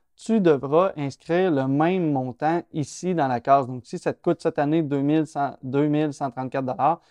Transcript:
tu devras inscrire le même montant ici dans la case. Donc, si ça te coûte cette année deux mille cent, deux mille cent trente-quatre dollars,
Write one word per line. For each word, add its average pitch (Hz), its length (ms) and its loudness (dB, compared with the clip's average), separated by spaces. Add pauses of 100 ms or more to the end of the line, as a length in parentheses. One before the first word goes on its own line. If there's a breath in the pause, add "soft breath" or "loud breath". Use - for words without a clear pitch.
(200)
tu 220 220 0
devras 156 560 4
inscrire 165 520 -2
le 135 160 2
même 156 460 2
montant 143 500 -2 (120)
ici 175 420 -6
dans 143 140 0
la 123 100 -2
case. 139 280 4
Donc, 127 180 -10
si 185 120 -10
ça 156 140 -4
te - 100 -8
coûte 170 200 0
cette 160 180 -2
année 151 240 2
deux 139 160 -2
mille 147 260 2
cent, 139 380 -6
deux 139 240 0
mille 147 240 0
cent 139 180 -6
trente-quatre 131 360 -6
dollars, 131 340 0 (120)